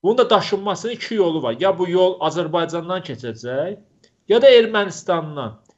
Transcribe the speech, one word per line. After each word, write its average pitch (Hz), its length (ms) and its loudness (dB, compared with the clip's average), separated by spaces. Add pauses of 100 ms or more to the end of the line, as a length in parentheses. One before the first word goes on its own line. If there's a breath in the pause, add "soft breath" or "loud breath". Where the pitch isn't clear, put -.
Bunun 220 160 2
da 247 120 2
daşınmasının 202 640 0
iki - 220 -10
yolu 170 280 0
var. 117 180 -4
Ya - 180 0
bu 180 100 -2
yol 185 320 2
Azərbaycandan 165 880 -4
keçəcək, 123 680 -8 (500 soft breath)
ya 226 140 4
da 277 80 10
Ermənistandan. 175 1080 0 (200)